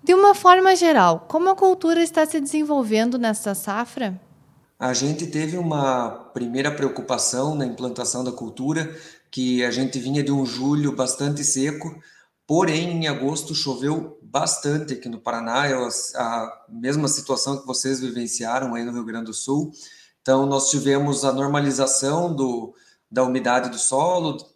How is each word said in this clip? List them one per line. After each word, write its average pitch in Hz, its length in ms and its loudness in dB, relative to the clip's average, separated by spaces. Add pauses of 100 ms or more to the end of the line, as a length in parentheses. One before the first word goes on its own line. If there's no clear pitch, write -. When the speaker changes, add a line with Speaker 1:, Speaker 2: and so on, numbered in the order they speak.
Speaker 1:
De 349 100 6
uma 392 200 10
forma 370 420 6
geral, 226 520 6
como 349 220 2
a 381 60 2
cultura 370 440 4
está 330 240 2
se 311 160 -2
desenvolvendo 262 800 0
nesta 214 360 -2
safra? 202 640 -6 (600)
Speaker 2:
A 127 160 0
gente 147 320 -2
teve 156 320 -4
uma 139 520 0 (220)
primeira 127 380 -2
preocupação 135 840 -2
na 143 120 -2
implantação 123 560 -6
da 127 80 -4
cultura, 139 680 -6 (340)
que 127 340 0
a 120 60 0
gente 127 280 -2
vinha 135 240 -2
de 135 80 -2
um 139 160 0
julho 139 460 0
bastante 143 500 -2
seco, 147 520 -2 (520)
porém, 165 580 2
em 156 40 0
agosto 143 460 -4
choveu 143 680 -4
bastante 151 720 -2
aqui - 140 -12
no 113 120 -10
Paraná, 117 460 -2
é 135 80 0
a, 123 140 -2 (280)
a 113 520 -6
mesma 131 400 -2
situação 135 500 -2
que 135 80 -14
vocês 131 340 -4
vivenciaram 120 760 -4
aí 117 100 -6
no 120 80 -8
Rio 120 120 -6
Grande 113 220 -8
do 110 80 -12
Sul. 151 380 -2 (480)
Então, 131 240 4
nós 139 260 2
tivemos 139 540 2
a 135 80 2
normalização 139 1000 0
do, 123 400 -4 (360)
da 127 120 0
umidade 127 480 0
do 113 80 -10
solo 160 580 0 (200)